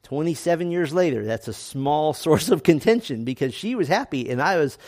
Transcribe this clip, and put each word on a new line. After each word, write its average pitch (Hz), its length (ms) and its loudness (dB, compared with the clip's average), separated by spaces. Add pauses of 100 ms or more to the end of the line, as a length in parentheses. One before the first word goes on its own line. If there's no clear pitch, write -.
twenty-seven 165 680 -2
years 170 220 0
later, 156 320 2
that's 110 240 -4
a 107 60 -8
small 147 580 -2
<laughs> - 120 -8
source 156 260 2
of 185 120 2
contention 156 640 2
because 131 300 -2
she 233 200 -6
was 175 140 0
happy 202 400 0
and 123 140 -2
I 180 160 2
was, 143 180 0 (120)